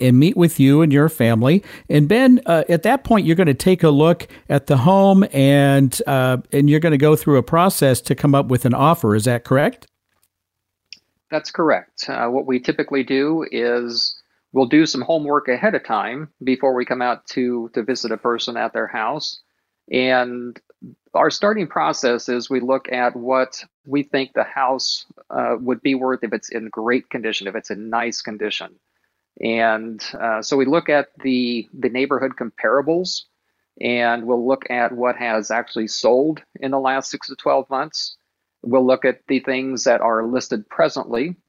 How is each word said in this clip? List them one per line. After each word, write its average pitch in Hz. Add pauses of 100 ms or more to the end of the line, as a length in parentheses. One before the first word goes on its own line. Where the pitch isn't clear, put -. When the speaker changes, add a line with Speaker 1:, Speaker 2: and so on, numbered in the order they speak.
Speaker 1:
and 127
meet 160
with 170
you 139
and 165
your 143
family. 123 (260)
And 147
Ben, 247
uh, 165
at 170
that 269
point, 202
you're 160
gonna 165
take 180
a 160
look 156 (220)
at 139
the 147
home, 196
and, 139
uh, 131 (140)
and 143
you're 151
gonna 160
go 151
through 147
a 120
process 165
to -
come 139
up 139
with 127
an 120
offer. 131
Is 107
that 120
correct? 151 (1400)
Speaker 2:
That's 156
correct. -
Uh, 123
what 127
we 127
typically 143
do 147
is 120 (380)
we'll 131
do 151
some 139
homework 147
ahead 131
of 139
time 117 (140)
before 131
we 123
come 127
out 123
to, 123
to 123
visit 117
a 110
person 117
at 113
their 113
house. 120 (500)
And 123 (540)
our 156
starting 202
process 151
is 123
we 131
look 127
at 123
what 127 (220)
we 139
think 135
the 113
house, 131 (240)
uh, 123
would 123
be 135
worth 127
if 110
it's -
in 110
great 117
condition, 107
if 95
it's -
in 107
nice 117
condition. 107 (640)
And, 113 (160)
uh, 110
so 139
we 135
look 160
at 143 (160)
the, 123
the 131
neighborhood 131
comparables, 139 (580)
and 120
we'll 120
look 135
at 123
what 123
has 110
actually 113
sold 131 (180)
in 135
the 135
last 135
six -
to 135
twelve 139
months. 139 (460)
We'll 127
look 127
at 127
the 135
things 131
that 120
are 113
listed 117
presently. 143 (140)